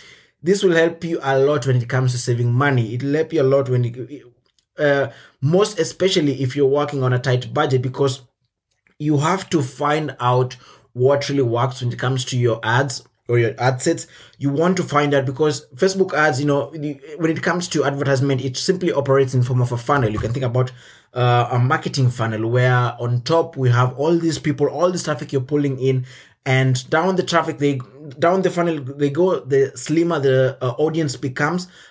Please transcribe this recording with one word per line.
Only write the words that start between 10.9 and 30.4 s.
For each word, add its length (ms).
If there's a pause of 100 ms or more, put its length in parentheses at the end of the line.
what 360
really 140
works 380
when 120
it 60
comes 260
to 100
your 280
ads 440 (220)
or 80
your 220
ad 220
sets. 260 (300)
You 120
want 280
to 60
find 300
out, 120
because 500
Facebook 380
ads, 260
you 60
know, 260
the, 260 (200)
when 120
it 140
comes 240
to 160
advertisement, 560
it 160
simply 380
operates 400
in 100
form 180
of 120
a 40
funnel. 320
You 80
can 140
think 140
about, 260 (420)
uh, 380
a 80
marketing 500
funnel 400
where 500
on 220
top 360
we 120
have 300
all 180
these 220
people, 300
all 220
this 120
traffic 300
you're 80
pulling 360
in, 280 (400)
and 440
down 280
the 60
traffic, 340
they, 240 (360)
down 260
the 60
funnel 300
they 300
go, 320
the 340
slimmer 440
the, 420